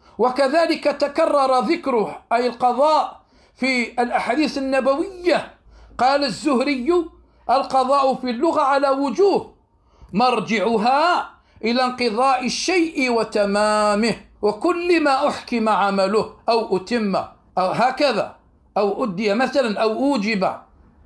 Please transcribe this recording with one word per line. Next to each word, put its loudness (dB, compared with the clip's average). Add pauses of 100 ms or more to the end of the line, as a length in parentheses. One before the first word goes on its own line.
(180)
وكذلك 2
تكرر 2
ذكره -2 (100)
أي 2
القضاء 0 (360)
في -2
الأحاديث -2
النبوية. -2 (440)
قال 2
الزهري: 0 (440)
"القضاء 2
في -8
اللغة 0
على 2
وجوه، 0 (580)
مرجعها 0 (340)
إلى 0
انقضاء 0
الشيء -2
وتمامه، 0 (260)
وكل 0
ما 2
أحكم -2
عمله 0 (160)
أو 0
أتم"، -2 (420)
أو 0
هكذا، 0 (420)
أو 0
أدي -2
مثلًا، 0
أو 2
أوجب، 0 (520)